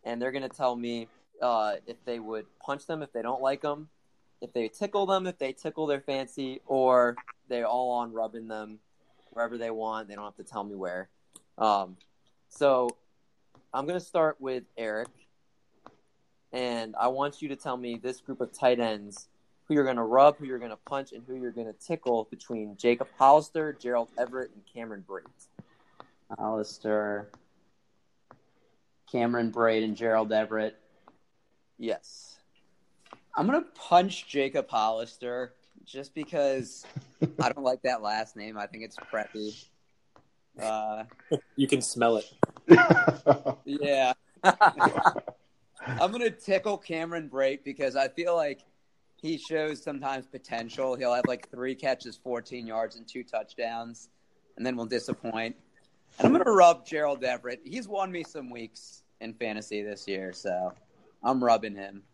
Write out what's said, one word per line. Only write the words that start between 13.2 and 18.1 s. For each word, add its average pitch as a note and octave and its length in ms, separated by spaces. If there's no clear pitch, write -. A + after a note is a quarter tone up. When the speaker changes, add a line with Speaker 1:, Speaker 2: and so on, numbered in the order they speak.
Speaker 1:
I'm C3+ 140
gonna F3 120
start E3 400
with C3 260
Eric, A2 320
and A#2 440
I A#2 120
want C#3 340
you D3+ 80
to C3+ 60
tell C3 220
me A#2+ 200
this B2+ 240